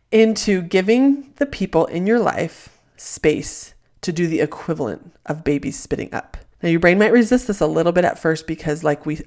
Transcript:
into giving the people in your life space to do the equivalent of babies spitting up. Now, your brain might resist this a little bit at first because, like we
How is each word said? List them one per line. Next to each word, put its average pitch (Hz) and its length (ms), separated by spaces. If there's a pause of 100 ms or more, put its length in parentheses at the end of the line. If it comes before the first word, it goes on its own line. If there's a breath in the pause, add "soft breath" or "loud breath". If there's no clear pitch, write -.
(120)
into 220 500
giving 233 760
the 285 80
people 185 400
in 175 200
your 226 140
life - 580 (200)
space - 760 (280)
to 185 100
do 170 160
the 160 140
equivalent 151 720 (120)
of 160 180
babies 143 360
spitting - 340
up. - 240 (240)
Now, 175 80
your 165 100
brain 180 200
might 214 140
resist 247 340
this 202 140
a 156 60
little 165 260
bit 180 100
at - 160
first 160 260
because, 156 380
like 147 220
we 156 220